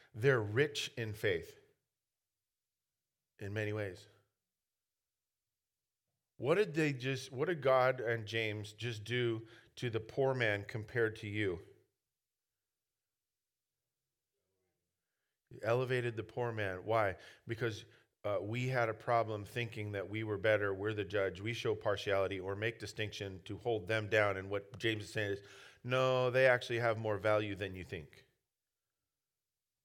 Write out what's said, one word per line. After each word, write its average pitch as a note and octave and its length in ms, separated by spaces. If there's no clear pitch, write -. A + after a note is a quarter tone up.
they're B2 260
rich A#2 560
in A2 180
faith F#2 440
in G2+ 120
many G#2+ 200
ways. G2+ 340
What C3+ 180
did F#3+ 180
they D3+ 180
just, C3 400
what C3+ 160
did E3+ 140
God C3 380
and A2+ 260
James G#2+ 460
just A2 320
do A#2 360
to B2 120
the A2 120
poor C3+ 340
man G#2 340
compared A2 520
to A2 60
you? G2+ 340
He - 140
elevated A#2+ 520
the G#2+ 80
poor A#2+ 300
man. G2 320
Why? G#2 320
Because, A2+ 380
uh, G#2 160
we B2 260
had A#2+ 220
a - 20
problem G#2+ 540
thinking A2 460
that F#2+ 180
we A2 140
were G#2+ 120
better, G2+ 380
we're G2+ 180
the G#2 140
judge, F#2+ 340
we A2 140
show A#2 200
partiality G2 640
or F#2 160
make A2 240
distinction G2 680
to G#2 100
hold G#2 320
them A2 200
down. G#2 280
And F#2+ 140
what G2+ 280
James A2 260
is - 100
saying G#2 160
is, G2+ 100
"No, B2+ 440
they C3 180
actually B2 340
have A#2 180
more A2 180
value G#2+ 380
than F#2 200
you F#2 100
think." - 420